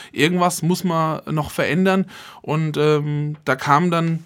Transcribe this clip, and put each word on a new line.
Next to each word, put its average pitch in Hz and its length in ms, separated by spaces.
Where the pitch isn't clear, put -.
Irgendwas 175 500
muss 175 220
man 160 360
noch 156 200
verändern. 185 560
Und, 156 340
ähm, 147 580
da 131 120
kam 147 340
dann, 165 360